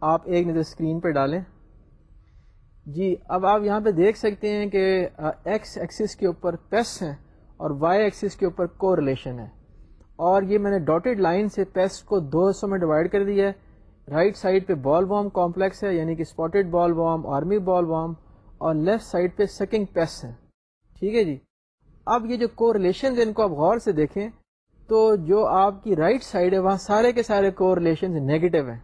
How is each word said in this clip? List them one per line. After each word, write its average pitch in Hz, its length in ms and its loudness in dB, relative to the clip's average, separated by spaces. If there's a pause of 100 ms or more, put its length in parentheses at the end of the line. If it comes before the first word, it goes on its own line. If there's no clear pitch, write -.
آپ 160 240 0
ایک 175 220 0
نظر 165 120 -2
اسکرین 160 420 -4
پہ 170 100 -2
ڈالیں۔ 143 300 0 (1500)
جی، 175 300 -4 (120)
اب 185 180 -2
آپ 208 160 4
یہاں 208 180 0
پہ 214 100 0
دیکھ 196 280 2
سکتے 208 300 -4
ہیں 208 180 -2
کہ، 190 420 0 (100)
آ، 156 100 -4 (160)
ایکس 208 340 -6
ایکسس 175 380 -6
کے 196 100 -2
اوپر 175 300 -2
پیسٹ - 460 -4
ہیں 147 120 -6 (420)
اور 156 140 -6
وائی 165 320 2
ایکسس 202 340 -4
کے 196 100 -2
اوپر 175 200 -2
کوریلیشن 139 720 -2
ہے، 107 100 -14 (680)
اور 185 260 2
یہ 202 160 0
میں 202 120 0
نے 196 80 2
ڈاٹڈ 175 420 0
لائن 185 280 2
سے 196 160 -2
پیسٹ 185 400 -2
کو 202 160 0
دو 160 280 2
حصوں 196 200 -2
میں 196 100 -2
ڈیوائیڈ 165 340 0
کر 202 120 2
دیا 196 240 2
ہے۔ 196 40 -4 (580)
رائٹ 175 260 2
سائیڈ 190 300 0
پہ 190 80 0
بال 147 300 2
وارم 202 240 -2
کمپلیکس 185 560 -2
ہے، 190 100 0
یعنی 165 200 -2
کہ 165 80 -6
اسپاٹڈ 165 440 -2
بال 175 260 2
وارم، 165 340 0
آرمی 156 320 0
بال 180 260 2
وارم، 165 280 -2 (460)
اور 160 160 0
لیفٹ 196 300 0
سائیڈ 180 320 -2
پہ 208 80 2
سکنگ 202 400 -4
پیسٹ - 400 -4
ہیں، 117 80 -12 (680)
ٹھیک 208 160 -2
ہے 226 100 2
جی۔ 143 140 -4 (680)
اب 226 200 0
یہ 240 100 -4
جو 226 120 -2
کوریلیشنز 226 720 0
ان 220 120 0
کو 220 100 0
آپ 196 80 0
غور 165 280 2
سے 214 140 -2
دیکھیں 165 360 -2 (600)
تو 220 280 4
جو 190 300 2
آپ 196 380 2
کی 202 120 0
رائٹ 202 260 2
سائیڈ 185 320 0
ہے 190 40 2
وہاں 190 180 2
سارے 220 360 2
کے 233 100 -2
سارے 202 280 2
کوریلیشنز 180 640 0
نیگیٹو 156 420 2
ہیں۔ 120 260 -4